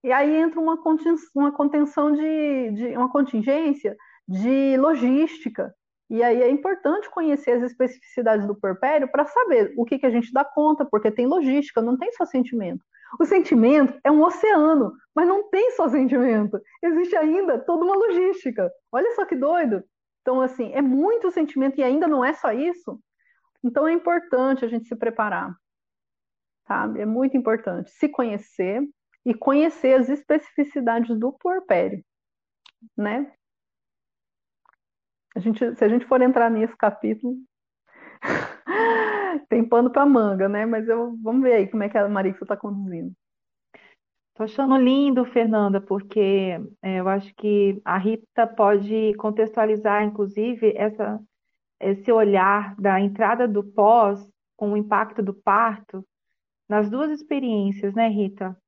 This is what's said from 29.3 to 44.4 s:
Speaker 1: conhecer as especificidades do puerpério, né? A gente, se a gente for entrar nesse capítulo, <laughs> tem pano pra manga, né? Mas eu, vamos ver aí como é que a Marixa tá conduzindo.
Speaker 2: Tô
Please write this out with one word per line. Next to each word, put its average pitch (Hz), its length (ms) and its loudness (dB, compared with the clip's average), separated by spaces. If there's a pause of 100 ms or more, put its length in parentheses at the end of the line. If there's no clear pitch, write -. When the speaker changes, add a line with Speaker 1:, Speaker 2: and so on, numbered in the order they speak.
Speaker 1:
conhecer 277 600 2
as 247 140 2
especificidades 269 1080 -2
do 247 140 -2
puerpério, 349 720 -2 (920)
né? 226 360 -4 (2000)
A 190 60 -6
gente, 226 340 -2
se - 100 0
a 208 40 4
gente 240 180 0
for 254 160 4
entrar 247 280 2
nesse 226 260 -2
capítulo, 220 600 -4 (840)
<laughs> 415 1300 -4
tem 226 200 0
pano 240 220 2
pra 285 160 2
manga, 202 420 2
né? 208 160 -2
Mas 226 240 -4
eu, 233 340 -2
vamos 233 200 0
ver 254 120 4
aí 196 140 2
como 214 140 -4
é 202 60 -4
que 214 100 -2
a 202 100 2
Marixa 196 380 -2
tá 202 100 -4
conduzindo. 185 580 -10 (1200)
Speaker 2:
Tô 220 60 -8